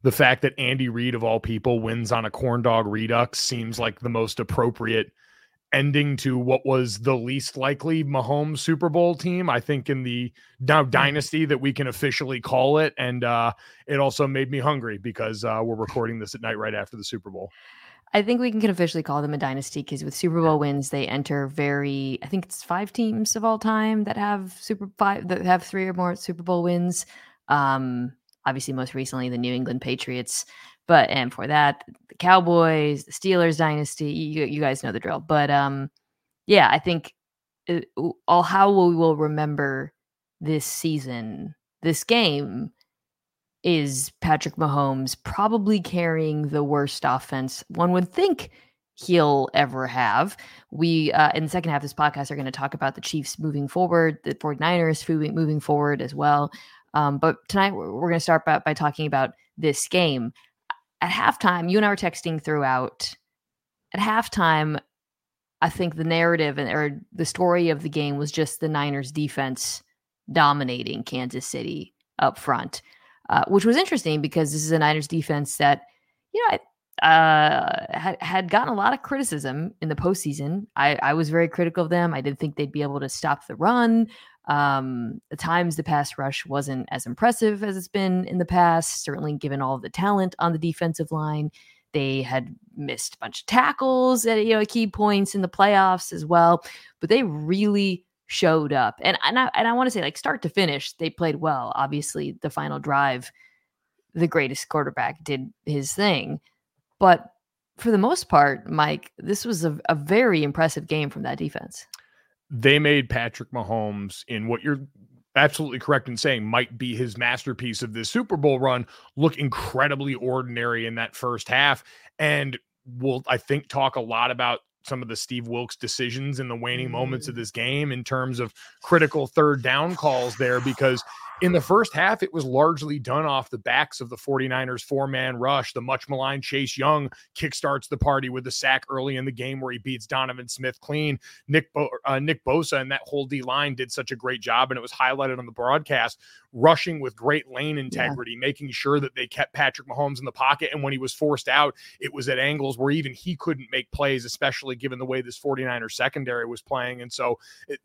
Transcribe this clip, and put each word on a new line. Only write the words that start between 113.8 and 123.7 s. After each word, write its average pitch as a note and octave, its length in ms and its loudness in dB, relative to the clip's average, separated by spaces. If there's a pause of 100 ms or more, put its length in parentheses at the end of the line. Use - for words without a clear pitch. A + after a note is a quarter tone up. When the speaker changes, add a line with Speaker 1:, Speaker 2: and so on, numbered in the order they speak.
Speaker 1:
in A2 180 -6
what A#2 160 -4
you're C#3+ 180 -2 (560)
absolutely C#3+ 420 2
correct C#3 300 0
in A#2 100 -8
saying B2 260 0
might A#2+ 320 0
be B2 180 -6
his A2+ 220 -4
masterpiece A#2+ 640 -4
of A2 120 -8
this A2+ 160 -6
Super A3 260 -2
Bowl C#3+ 240 2
run, B2+ 260 0 (300)
look D3+ 220 2
incredibly C#3 760 -2
ordinary A#2+ 720 -4
in A2+ 100 -8
that A#2 200 -6
first A#2+ 320 -4
half. C3+ 340 2 (360)
And C#3+ 400 -2 (260)
we'll, B2+ 420 -4
I B2+ 120 2
think, C#3+ 300 -4
talk C3+ 280 -2